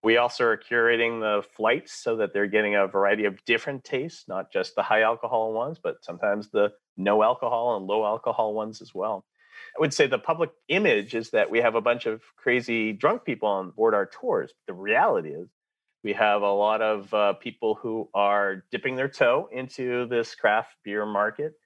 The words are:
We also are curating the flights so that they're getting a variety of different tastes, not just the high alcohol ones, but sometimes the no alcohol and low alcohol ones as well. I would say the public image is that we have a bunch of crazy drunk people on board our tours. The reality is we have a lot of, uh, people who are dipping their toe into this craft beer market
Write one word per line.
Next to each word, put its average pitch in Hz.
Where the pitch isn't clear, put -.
We 113
also 120
are 110
curating 117
the 104
flights 113
so -
that 101
they're 101
getting 104
a 98
variety 101
of 95
different 131
tastes, 143
not 95
just 92
the 101
high 110
alcohol 110
ones, 131
but -
sometimes 101
the 104
no 101
alcohol 120
and 95
low 107
alcohol 110
ones 107
as -
well. 98
I 135
would 156
say 143
the 123
public 165
image 127
is 113
that 110
we 117
have 113
a 113
bunch 120
of 113
crazy 117
drunk 165
people 110
on 95
board 110
our 98
tours. 117
The -
reality 101
is 85
we 104
have 104
a 101
lot 107
of, 104
uh, 104
people 110
who 113
are 101
dipping 131
their 135
toe 135
into 123
this 117
craft 107
beer 104
market 107